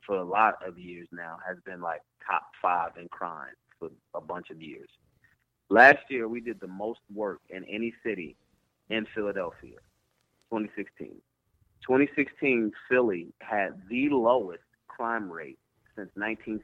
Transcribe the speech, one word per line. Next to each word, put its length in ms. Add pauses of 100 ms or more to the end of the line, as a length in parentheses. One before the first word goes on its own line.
for 120
a 60
lot 420
of 140
years 320
now, 260 (100)
has 180
been, 160
like, 200 (240)
top 220 (140)
five 360
in 120
crime 440 (240)
for 120 (260)
a 60
bunch 280
of 120
years. 280 (800)
Last 280 (100)
year, 180
we 140
did 180
the 80
most 320 (140)
work 360
in 160
any 280 (100)
city 320 (540)
in 240
Philadelphia, 640 (720)
twenty 260
sixteen. 460 (600)
Twenty 340
sixteen, 560 (180)
Philly 380 (120)
had 480
the 220
lowest 540 (240)
crime 440
rate 280 (360)
since 200
nineteen 480